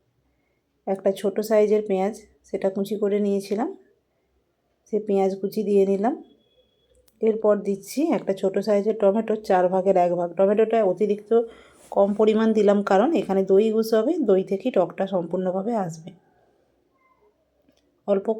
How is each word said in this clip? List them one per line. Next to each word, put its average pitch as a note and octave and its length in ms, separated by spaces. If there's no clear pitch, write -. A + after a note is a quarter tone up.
একটা G3 240
ছোটো G3 280
সাইজের G#3+ 400
পেঁয়াজ, G3 260
সেটা G3 260
কুচি G3+ 280
করে G3+ 240
নিয়েছিলাম, G3+ 420
সে G#3+ 80
পেঁয়াজ G3 340
কুচি G3+ 280
দিয়ে G3+ 220
নিলাম। G3+ 240
এরপর G#3+ 260
দিচ্ছি G3 340
একটা - 240
ছোটো G3 260
সাইজের G#3 340
টমেটো, G#3+ 340
চার F#3 240
ভাগের F#3+ 320
এক F3 140
ভাগ। F3 100
টমেটোটা G#3+ 400
অতিরিক্ত G#3 400
কম G3+ 180
পরিমাণ A3 280
দিলাম, G3+ 200
কারণ G3+ 180
এখানে G3 200
দই G3 200
ইউজ A3 260
হবে, A3+ 160
দই F#3+ 220
থেকেই G3+ 260
টকটা F3+ 280
সম্পূর্ণভাবে F#3 580
আসবে। E3 260
অল্প G3+ 180